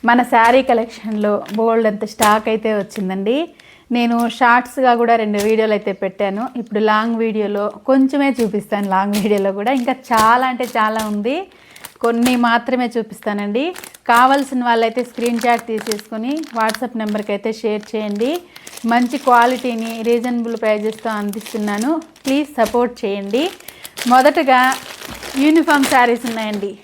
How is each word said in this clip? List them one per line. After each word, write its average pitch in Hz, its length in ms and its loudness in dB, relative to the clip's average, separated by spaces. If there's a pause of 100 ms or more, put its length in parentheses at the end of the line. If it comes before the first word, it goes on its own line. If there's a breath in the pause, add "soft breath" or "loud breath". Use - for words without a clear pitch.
మన 240 100 4 (120)
శారీ 240 380 6
కలెక్షన్లో 220 640 -2 (260)
బోల్డ్ 226 320 2
అంత 208 220 -6
స్టాక్ 214 400 2
అయితే 220 260 -2
వచ్చిందండి. 196 580 -4 (600 soft breath)
నేను 233 200 2 (220)
షార్ట్స్గా 247 640 4
కూడా 233 220 4
రెండు 208 160 -2 (100)
వీడియోలు 220 280 2
అయితే 202 260 -4
పెట్టాను. 196 400 -4 (180)
ఇప్పుడు 214 300 -4
లాంగ్ 226 340 0
వీడియోలో 208 420 -2 (240)
కొంచెమే 269 400 2 (100)
చూపిస్తాను. 202 540 -2
లాంగ్ 202 280 0
వీడియోలో 196 380 0
కూడా 240 200 0
ఇంకా 254 160 -2 (140)
చాలా 233 420 4
అంటే 247 160 -6 (100)
చాలా 220 240 0 (100)
ఉంది, 214 240 -2 (680 loud breath)
కొన్ని 240 280 2 (140)
మాత్రమే 240 480 0
చూపిస్తానండి. 208 720 -4 (460 loud breath)
కావాల్సిన 262 480 4 (100)
వాళ్ళైతే 226 420 0
స్క్రీన్ 233 340 -2
షాట్ 233 240 0
తీసేసుకొని 220 640 -6 (240)
WhatsApp 226 460 -2
నెంబర్కి 208 320 -4
అయితే 220 160 -6 (100)
షేర్ 214 320 -4
చేయండి. 214 380 -2 (640 loud breath)
మంచి 247 220 0 (120)
క్వాలిటీని 233 680 2 (160)
రీజనబుల్ 233 560 -2
ప్రైజెస్తో 214 540 -2
అందిస్తున్నాను, 208 720 -4 (340)
ప్లీజ్ 285 340 -2
సపోర్ట్ 240 340 0 (100)
చేయండి. 202 420 -2 (640 loud breath)
మొదటగా 254 480 4 (840)
యూనిఫామ్ 302 500 4
శారీస్ 240 360 4
ఉన్నాయండి. 214 420 -6 (140)